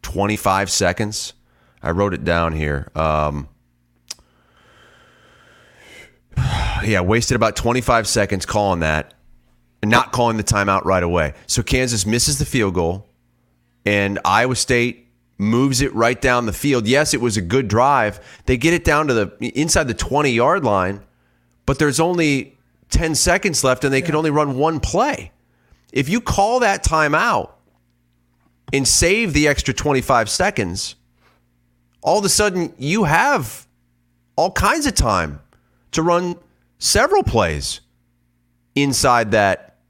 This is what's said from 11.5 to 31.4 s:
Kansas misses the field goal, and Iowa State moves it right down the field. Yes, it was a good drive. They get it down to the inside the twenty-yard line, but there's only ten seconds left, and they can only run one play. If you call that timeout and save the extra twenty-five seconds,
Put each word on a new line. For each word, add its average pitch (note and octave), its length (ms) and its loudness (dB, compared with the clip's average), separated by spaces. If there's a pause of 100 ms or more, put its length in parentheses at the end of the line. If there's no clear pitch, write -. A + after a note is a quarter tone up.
Kansas A#2 420 -2
misses B2 340 0
the - 60 -2
field G2+ 300 0
goal, F2 320 -2 (800)
and G2+ 380 0
Iowa A#2 320 2
State A#2+ 500 -2 (340)
moves A#2+ 420 2
it C#3 120 -2
right A#2 260 0
down B2 280 0
the G2 60 -4
field. B2 340 0
Yes, C#3+ 260 2
it A#2 80 -2
was A2+ 160 -2
a G#2 40 -2
good A2+ 260 -2
drive. A2+ 520 2 (280)
They B2+ 100 0
get D#3+ 160 2
it E3+ 100 -2
down D3+ 240 2
to C3 60 2
the A2 460 -2
inside D#3 280 0
the A#2 60 -4
twenty-yard C#3 720 0
line, G2+ 380 0 (640)
but C3+ 140 -2
there's D3 200 2
only E3 580 0 (320)
ten D#3+ 260 0
seconds F3+ 480 0
left, B2+ 200 2
and C3+ 100 0
they C3+ 80 2
can D3 140 -4
only D#3 160 0
run C#3+ 260 0
one D#3 220 0
play. A3 520 -2 (600)
If C3 160 -2
you A#3 120 0
call A3+ 380 0
that G3 240 0
timeout D#3 680 0 (1200)
and C3+ 140 0
save F#3+ 460 2
the D3 140 4
extra C#3 260 0
twenty-five C3 560 0
seconds, A2 680 -4 (1040)